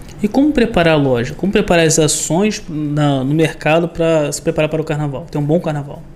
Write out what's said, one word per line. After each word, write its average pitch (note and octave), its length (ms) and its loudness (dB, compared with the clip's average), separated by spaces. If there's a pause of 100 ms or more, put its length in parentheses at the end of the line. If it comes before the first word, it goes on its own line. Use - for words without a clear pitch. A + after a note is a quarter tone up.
(200)
E G#3 60 0
como C#4 260 2
preparar G3 420 2
a - 20 4
loja? C3 380 0
Como F#3+ 180 -4
preparar F#3 340 2
as D3+ 120 2
ações F3 680 0
na, D3 540 0
no C#3 120 0
mercado D#3+ 540 2
pra E3 440 0
se - 100 -8
preparar D#3 260 0
para D#3 140 -2
o - 20 -4
carnaval? D3 460 -4
Ter D3+ 80 -4
um D3 60 0
bom D#3 160 2
carnaval? C#3+ 420 -6 (140)